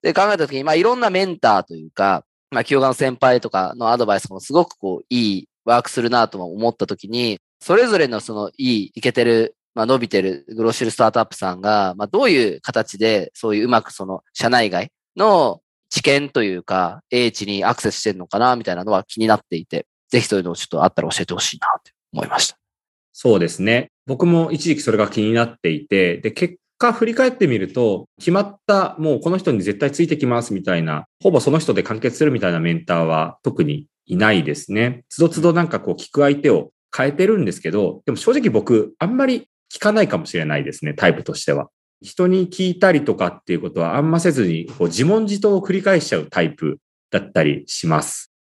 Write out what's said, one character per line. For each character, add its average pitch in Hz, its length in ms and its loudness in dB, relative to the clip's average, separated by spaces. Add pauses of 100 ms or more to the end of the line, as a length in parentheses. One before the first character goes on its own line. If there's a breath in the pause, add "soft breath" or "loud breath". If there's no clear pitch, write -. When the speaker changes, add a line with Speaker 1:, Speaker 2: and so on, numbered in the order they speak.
Speaker 1:
で、 165 100 0
考 165 120 4
え 208 120 2
た - 20 -4
時 139 180 -2
に、 135 80 -6
ま 156 80 0
あ、 - 20 4
い 170 80 2
ろ 233 120 4
ん 247 60 -6
な 226 100 2
メ 185 140 0
ン 180 140 -6
タ 104 220 2
ー - 20 -6
と 82 140 -12
い 80 100 -16
う 78 40 -20
か、 98 340 0 (260)
ま 123 100 -2
あ、 117 40 -2
企 - 80 -4
業 139 100 4
家 135 60 4
の 131 40 0
先 131 260 -2
輩 127 220 4
と - 80 -10
か 95 280 -2
の 117 140 0
ア 120 60 4
ド 120 80 0
バ 104 120 2
イ 95 40 -2
ス - 100 -14
も 95 100 -14
す - 120 -14
ご 165 140 4
く - 100 -20
こ 92 260 -6
う、 - 60 -20
い 110 300 0
い - 100 -12 (160)
ワ 120 140 4
ー 120 40 0
ク - 80 -10
す 123 120 -4
る 117 80 0
な 120 180 2
と - 80 -12
も 90 160 -10
思 107 160 -2
っ 113 80 -4
た - 100 -4
時 98 220 -10
に、 113 300 -4 (220)
そ 180 160 2
れ 240 100 6
ぞ 220 100 2
れ 156 120 4
の 110 120 -4
そ 110 140 -12
の、 104 240 -6
い 120 280 0
い、 - 80 -20
イ 113 60 -12
ケ 123 120 0
て 120 120 2
る、 113 320 2 (180)
ま 113 100 -2
あ、 - 20 -2
伸 127 140 2
び 117 100 -4
て 101 100 2
る、 92 280 -4
グ 113 160 -4
ロ 113 60 2
ー - 20 -2
し - 80 -6
て 127 40 0
る 113 60 0
ス - 60 -10
タ 110 120 4
ー - 40 4
ト 120 80 0
ア - 40 2
ッ - 40 -8
プ - 80 -18
さ 92 180 -6
ん 92 80 -14
が、 101 340 0
ま 104 80 -6
あ、 104 40 -10
ど 202 140 0
う 254 80 4
い 117 260 2
う - 40 -16
形 113 380 -6
で、 107 340 0
そ - 180 -6
う 104 60 0
い 107 60 0
う - 20 0
う 123 40 -2
ま 120 120 4
く - 120 -18
そ 101 120 -12
の、 95 180 -10 (120)
社 117 160 -2
内 120 180 2
外 92 220 -4 (260)
の 180 460 2 (260)
知 - 140 -4
見 143 260 2
と 127 140 0
い 95 140 -2
う 87 60 -8
か、 92 480 -2
英 123 220 2
知 101 140 -8
に 98 180 -4
ア 117 100 2
ク - 60 -10
セ 107 100 -2
ス - 100 -8
し - 20 -8
て 107 100 -2
る 90 60 -6
の 90 80 -14
か 101 120 -6
な、 123 180 2
み 113 80 -10
た 95 80 -4
い 87 40 -4
な 90 80 -8
の 107 80 -2
は 95 120 0
気 - 140 -14
に 110 80 2
な 110 100 6
っ - 120 -2
て 85 80 -6
い 82 80 -6
て、 - 220 -6 (240)
ぜ 123 100 4
ひ - 60 -4
そ 107 100 0
う - 20 2
い 92 40 -2
う - 20 -6
の 87 80 -4
を 82 40 -6
ち - 80 -10
ょ - 0 -
っ - 40 -18
と 78 160 0
あ 92 40 6
っ - 60 0
た - 80 -2
ら 82 80 -4
教 - 120 -4
え 85 40 -4
て 90 80 -8
ほ - 60 -6
し - 140 -4
い - 40 -18
な - 100 -4 (100)
っ - 40 -14
て - 100 -20 (200)
思 - 120 -6
い - 40 -10
ま - 100 -4
し - 100 -2
た。 - 100 -14 (540)
Speaker 2:
そ 117 240 4
う - 20 2
で 85 100 0
す 85 140 -8
ね。 117 280 0 (160)
僕 131 200 0
も 165 260 4
一 147 120 -6
時 165 120 2
期 - 60 -10
そ - 80 -2
れ 107 80 2
が 104 100 2
気 110 120 -4
に 107 120 2
な 117 120 2
っ 117 160 -10
て 87 100 0
い 78 160 -4
て、 90 320 2
で、 110 120 -4
結 175 260 -4 (260)
果 240 100 4
振 226 140 0
り 233 80 -2
返 254 140 4
っ 247 40 0
て 254 140 0
み 120 120 0
る 95 140 -6
と、 107 360 0 (100)
決 - 140 0
ま 196 80 2
っ 202 260 -6
た、 196 320 2
も 156 180 0
う - 40 -4
こ 165 100 -2
の 185 80 0
人 185 140 -2
に 101 100 0
絶 101 160 -4
対 143 120 0
つ 143 120 -2
い 165 60 2
て 151 100 -2
き - 80 0
ま 120 160 0
す 113 100 -8
み 92 100 -6
た 92 140 0
い 82 60 0
な、 78 240 -4 (160)
ほ 196 80 6
ぼ 151 100 4
そ 139 100 2
の 156 80 4
人 156 140 -2
で 95 100 0
完 110 180 -6
結 120 180 -2
す 156 60 4
る 147 60 4
み 117 100 -2
た 92 100 0
い - 20 0
な 85 80 -2
メ 85 120 0
ン 82 120 -4
タ 87 120 -2
ー - 60 0
は 80 400 -2
特 - 220 0
に 73 220 -4 (200)
い 90 100 -4
な 107 160 4
い 90 100 2
で 71 120 -4
す - 180 -12
ね。 120 320 -2 (120)
都 165 120 4
度 165 60 -4
都 156 60 -4
度 170 120 4
な 170 100 2
ん 165 60 -2
か 113 120 -4
こ 92 120 -4
う - 20 -2
聞 - 160 -14
く 143 100 -2
相 143 180 4
手 143 120 2
を 80 200 0 (240)
変 131 140 0
え 147 40 -2
て 180 140 0
る 214 120 2
ん 156 60 0
で 90 80 -2
す - 80 -12
け - 100 -6
ど、 95 340 -2
で 139 80 -2
も 107 40 -4
正 - 160 0
直 247 180 2
僕、 110 480 2
あ 165 80 -2
ん 233 100 -2
ま 262 100 2
り 254 220 -2 (240)
聞 - 80 -16
か 208 120 2
な 214 100 4
い 180 60 2
か 95 100 -2
も 78 80 -6
し - 100 -8
れ 82 80 -2
な 76 140 -2
い 71 60 -4
で 69 80 -8
す - 120 -12
ね、 73 80 -4
タ 90 160 2
イ 87 60 4
プ - 80 -8
と - 120 -8
し - 100 -10
て - 80 0
は。 71 160 -2 (340)
人 - 240 -2
に 185 240 2
聞 185 180 -2
い 180 120 -4
た 190 100 6
り 156 140 4
と 104 100 0
か 90 140 -2
っ - 160 -10
て - 80 -4
い 87 40 0
う 78 40 -2
こ 85 100 -8
と - 100 -4
は 82 160 -2
あ 139 40 0
ん 156 100 0
ま 165 80 2
せ 170 140 2
ず 123 140 2
に、 82 200 -2
こ - 200 -2
う - 20 0
自 90 160 0
問 214 200 4
自 202 160 -4
答 202 160 4
を 185 80 0
繰 185 100 0
り 190 80 0
返 190 180 4
し - 80 -8
ち - 60 -2
ゃ 87 40 0
う 76 100 -6
タ 87 140 0
イ 82 80 2
プ 76 280 -6 (320)
だ - 100 0
っ - 100 -16
た 80 140 2
り 73 240 0
し - 180 -6
ま 78 160 2
す。 - 300 -12 (120)